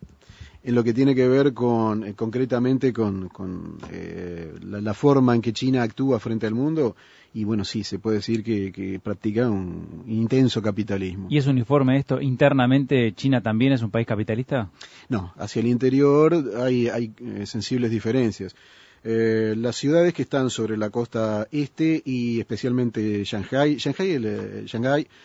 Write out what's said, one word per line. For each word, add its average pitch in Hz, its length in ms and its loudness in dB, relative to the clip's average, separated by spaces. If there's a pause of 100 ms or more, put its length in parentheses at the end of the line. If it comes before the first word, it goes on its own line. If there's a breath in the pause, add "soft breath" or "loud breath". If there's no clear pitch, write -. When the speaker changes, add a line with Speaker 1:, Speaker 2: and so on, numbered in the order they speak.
(640 loud breath)
Speaker 1:
En 120 100 -2
lo 120 80 4
que 113 120 2
tiene 135 200 4
que 127 140 4
ver 135 240 4
con, 110 520 0
eh, 101 100 -8
concretamente 123 800 0
con, 98 360 -2
con, 85 480 -10 (160)
eh, 85 600 -10 (100)
la, 101 180 -10
la 104 140 -2
forma 135 400 6
en 117 80 2
que 117 100 -2
China 131 300 0
actúa 127 360 0
frente 113 280 -4
al 110 80 -2
mundo, 139 420 0 (380 soft breath)
y 107 100 -4
bueno, 104 200 -2
sí, 104 200 -6
se - 140 -8
puede 107 200 0
decir 110 240 -2
que, 101 300 -2
que 95 260 -8
practica 107 520 -2
un 85 560 -6
intenso 113 560 2
capitalismo. 98 640 -4
Speaker 2:
¿Y 135 80 0
es 139 120 2
uniforme 135 500 4
esto? 135 200 -2
¿Internamente 131 920 4
China 131 300 0
también 113 300 2
es 120 100 0
un 107 80 -2
país 113 160 0
capitalista? 110 640 -2 (400 loud breath)
Speaker 1:
No, 92 260 -4
hacia 101 240 -4
el 113 60 2
interior 139 640 4 (240)
hay, 123 320 2
hay, 117 320 -4
eh, 104 240 -8
sensibles 117 460 -2
diferencias. 110 640 -2 (480 soft breath)
Eh, 113 560 0
las 117 180 -2
ciudades 170 380 2
que - 80 -4
están 131 260 0
sobre 110 300 -2
la 107 100 -2
costa 110 640 -2
este 156 560 0
y 120 340 -2
especialmente 113 840 -2
Shanghái, 131 520 0
Shanghái, 151 360 -2
el, 127 120 -2
eh, 104 400 -6
Shanghái 131 440 -2 (160 soft breath)